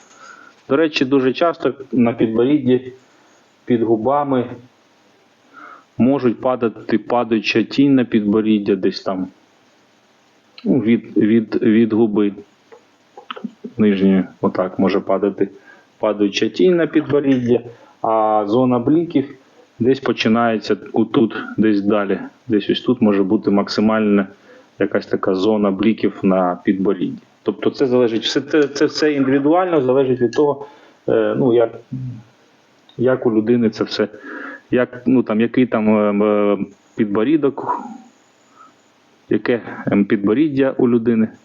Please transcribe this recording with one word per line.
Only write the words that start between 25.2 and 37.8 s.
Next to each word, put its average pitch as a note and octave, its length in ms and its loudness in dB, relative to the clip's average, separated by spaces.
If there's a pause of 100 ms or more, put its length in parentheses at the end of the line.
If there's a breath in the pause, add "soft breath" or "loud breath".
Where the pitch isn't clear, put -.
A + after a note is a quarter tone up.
зона G#2 360 0
бліків G2+ 520 -2
на F#2 400 0
підборідді. F#2+ 580 -2 (220)
Тобто G#2+ 260 -4
це - 160 -2
залежить, A#2+ 380 0
все, - 180 -2
це, D3 260 0
це D3 180 -2
все D3+ 280 -2
індивідуально, C#3+ 680 0
залежить B2+ 400 0
від A#2 100 2
того, C#3+ 360 -2 (420 loud breath)
е, A2 280 0
ну, C3+ 160 2
як, A#2 260 2 (1160)
як B2+ 280 0
у A#2+ 60 2
людини A2 380 2
це G#2+ 140 -4
все, G#2 240 -2 (640 loud breath)
як, B2 340 -2
ну, B2+ 180 4
там, A2 180 -2
який A#2+ 240 2
там, A2 240 0 (320)
е, G#2+ 40 2
е, G#2 320 2 (380)
підборідок, A#2 840 0 (1500 soft breath)